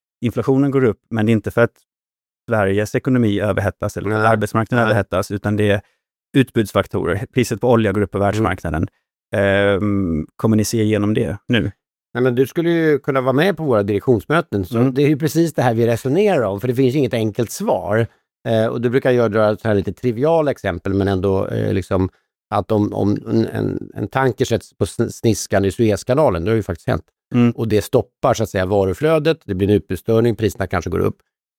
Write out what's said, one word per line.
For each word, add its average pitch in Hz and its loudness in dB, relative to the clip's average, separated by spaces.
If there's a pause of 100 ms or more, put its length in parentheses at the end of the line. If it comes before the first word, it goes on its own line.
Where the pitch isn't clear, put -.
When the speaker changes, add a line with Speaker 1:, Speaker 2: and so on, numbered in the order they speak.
(260)
Speaker 1:
inflationen 135 0
går 135 0
upp, 107 0 (100)
men 110 -2
det 113 2
är - 4
inte 107 -2
för 117 0
att 117 0 (720)
Sveriges 104 0
ekonomi 117 0
överhettas 98 -4
eller 95 -6
Speaker 2:
Nej. 110 2
Speaker 1:
arbetsmarknaden 113 0
Speaker 2:
Nej. 110 0
Speaker 1:
överhettas, 98 -2
utan 104 -4
det 104 0
är 98 0 (560)
utbudsfaktorer. 98 0
Priset 117 -2
på 123 2
olja 110 2
går 104 0
upp 95 -2
på 101 -4
Speaker 2:
Mm. 98 0
Speaker 1:
världsmarknaden. 92 -2 (480)
Ehm, 98 0
kommer 110 2
ni 107 2
se 113 -2
igenom 107 0
det 110 -2 (100)
nu? 104 0 (420)
Speaker 2:
Nej, 123 -2
men 127 2
du 131 2
skulle 170 -2
ju 160 2
kunna 135 -2
vara 131 0
med 165 2
på 160 -8
våra 113 2
direktionsmöten, 104 0
så 117 -4
Speaker 1:
Mm. 127 2
Speaker 2:
det 143 0
är 139 4
ju 151 2
precis 160 0
det - -2
här 123 2
vi 113 2
resonerar 147 0
om, 101 -2
för 123 -4
det 123 -2
finns 131 2
ju 156 0
inget 127 0
enkelt 110 -2
svar. 113 -2 (400)
Eh, 113 2
och 123 -4
då 120 -2
brukar 131 2
jag 120 2
dra 107 2
ett 104 -4
så 110 -4
här 107 2
lite 98 -2
triviala 139 0
exempel, 95 -4
men 98 2
ändå, 95 0
eh, 110 -2
liksom 95 -2 (440)
att 104 -2
om, 104 0
om 104 0 (100)
en, 113 2
en, 101 -6
en 110 -6
tanker 131 0
sätts - -4
på - -2
sn-, 110 -4
sniskan 101 0
i 95 2
Suezkanalen, 110 0
det 107 0
har 113 2
ju 107 -2
faktiskt - -8
hänt, - -2 (300)
Speaker 1:
Mm. 120 4
Speaker 2:
och 117 -4
det 107 2
stoppar, - 0
så 113 -2
att 98 -4
säga, 92 -2
varuflödet, 147 0
det 95 -6
blir 95 0
en 104 6
utbudsstörning, 113 0
priserna 95 -4
kanske 90 -4
går 87 -2
upp, 98 -2 (420)